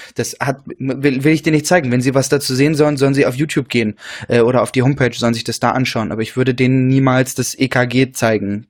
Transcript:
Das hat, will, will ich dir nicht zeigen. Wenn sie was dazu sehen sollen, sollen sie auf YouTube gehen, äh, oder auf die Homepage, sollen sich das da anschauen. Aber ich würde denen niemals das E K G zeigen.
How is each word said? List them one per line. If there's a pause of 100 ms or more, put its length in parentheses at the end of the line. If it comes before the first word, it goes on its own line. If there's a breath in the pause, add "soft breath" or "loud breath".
(160 loud breath)
Das
hat, (220)
will,
will
ich
dir
nicht
zeigen.
Wenn
sie
was
dazu
sehen
sollen,
sollen
sie
auf
YouTube
gehen, (320 loud breath)
äh,
oder
auf
die
Homepage,
sollen
sich
das
da
anschauen.
Aber
ich
würde
denen
niemals
das
E
K
G
zeigen.